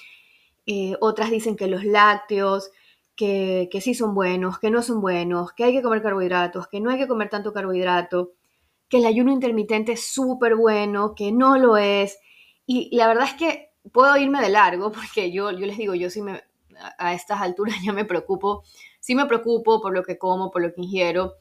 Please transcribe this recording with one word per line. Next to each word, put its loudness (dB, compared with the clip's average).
eh, -4
otras 0
dicen -2
que -6
los -4
lácteos, 2
que, -2
que -6
sí -2
son -4
buenos, -2
que 0
no 2
son -4
buenos, -2
que -4
hay 4
que 0
comer 0
carbohidratos, -2
que -10
no -2
hay 0
que -2
comer -4
tanto -6
carbohidrato, -2
que 4
el 4
ayuno 4
intermitente 0
es -8
súper 0
bueno, 2
que -4
no 6
lo 6
es. 2
Y -2
la 6
verdad 4
es -4
que -4
puedo 6
irme 0
de 2
largo, 4
<laughs> -12
porque -6
yo, -4
yo -8
les -8
digo, -4
yo -4
sí -8
me, -10
a, -18
a -4
estas -6
alturas -4
<laughs> -10
ya -2
me -4
preocupo, -4
sí -2
me 2
preocupo 0
por -4
lo -2
que -10
como, -2
por -2
lo -4
que -12
ingiero. -2